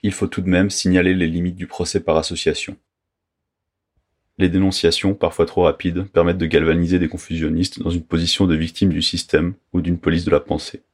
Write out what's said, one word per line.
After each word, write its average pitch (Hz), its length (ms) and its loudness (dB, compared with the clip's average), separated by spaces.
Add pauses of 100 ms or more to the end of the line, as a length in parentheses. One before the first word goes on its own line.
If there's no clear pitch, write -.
Il 101 100 0
faut - 140 -2
tout - 160 -6
de 92 80 0
même 92 200 4
signaler 92 440 2
les 90 140 0
limites 87 260 -2
du 90 140 -12
procès - 320 -4
par 80 160 2
association. - 600 -4 (1600)
Les 92 120 2
dénonciations, 95 640 2
parfois 85 320 0
trop - 160 0
rapides, 87 460 0
permettent 87 300 2
de 82 80 -2
galvaniser 82 520 2
des 87 100 0
confusionnistes 82 720 -4
dans 82 120 -4
une 87 120 -2
position 85 440 0
de 82 100 2
victime 82 360 0
du - 80 -2
système 87 540 -2 (180)
ou 90 80 0
d'une 85 180 -2
police 85 260 0
de 80 80 2
la 73 80 4
pensée. - 420 -8 (120)